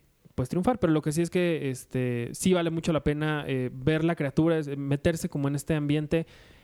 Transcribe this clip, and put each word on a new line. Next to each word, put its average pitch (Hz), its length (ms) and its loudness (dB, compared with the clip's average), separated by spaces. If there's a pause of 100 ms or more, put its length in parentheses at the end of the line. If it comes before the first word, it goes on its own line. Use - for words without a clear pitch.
(360)
pues, 131 120 -2
triunfar. 190 300 0
Pero 165 140 4
lo 156 100 2
que 160 80 -2
sí 147 100 0
es 165 100 0
que, 165 380 0
este, 123 640 -4
sí - 220 2
vale 170 160 2
mucho 165 220 -2
la 147 100 0
pena, 151 460 0
eh, 127 260 -2
ver 156 300 0
La 165 100 2
Criatura, 160 440 2
es, 143 180 -4
meterse 143 520 0
como 143 200 -2
en 143 80 -2
este 147 180 -2
ambiente. 151 520 0 (380)